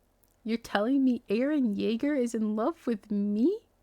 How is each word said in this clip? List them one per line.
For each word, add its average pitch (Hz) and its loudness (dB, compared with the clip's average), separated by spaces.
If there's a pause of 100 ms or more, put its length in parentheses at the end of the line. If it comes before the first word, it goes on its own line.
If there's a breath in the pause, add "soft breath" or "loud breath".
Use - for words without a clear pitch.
(440)
You're 226 -2
telling 247 0
me 247 2
Eren 247 0
Yeager 233 0
is 240 -2
in 220 -2
love 247 -4
with 226 -4
me? 208 0 (240)